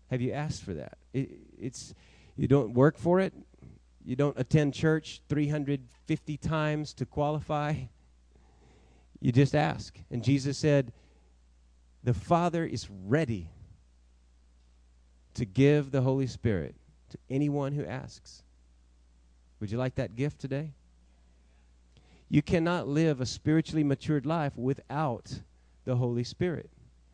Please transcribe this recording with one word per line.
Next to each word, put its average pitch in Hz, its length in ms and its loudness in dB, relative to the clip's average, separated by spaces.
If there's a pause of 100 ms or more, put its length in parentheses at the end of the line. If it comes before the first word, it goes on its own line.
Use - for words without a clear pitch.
Have 127 120 0
you 123 100 0
asked 151 320 -6
for 95 100 -6
that? 71 240 -10 (160)
It, 131 160 -4 (300)
it's, - 340 -10 (420)
you - 120 0
don't 123 260 4
work 135 240 6
for 175 220 4
it. - 140 0 (720)
You 127 120 -4
don't 139 240 0
attend 147 340 4
church 156 540 0
three 147 220 0
hundred 143 320 -2 (240)
fifty 156 320 -4
times 151 580 -2
to 127 100 -4
qualify. 147 720 -2 (1400)
You 135 120 2
just 135 220 4
ask. - 460 -2 (100)
And 117 140 -6
Jesus 135 340 0
said, 139 360 2 (1120)
"The 120 100 2
Father 170 520 2
is - 240 -6
ready 101 600 -2 (1800)
to 123 120 -2
give 135 460 4
the 135 100 2
Holy 135 260 2
Spirit 95 480 -2 (340)
to - 80 -18 (120)
anyone 143 440 -2
who 147 100 -4
asks." - 600 -12 (1160)
Would 101 120 -6
you 113 60 -2
like 127 180 -2
that 120 200 -4
gift 147 240 -4
today? 139 340 -6 (1600)
You 147 120 6
cannot 170 460 0
live 147 320 2
a 127 60 0
spiritually 156 580 0
matured 139 420 0
life 156 300 -2
without 135 880 -4 (420)
the 127 120 0
Holy 123 280 0
Spirit. - 460 -4 (440)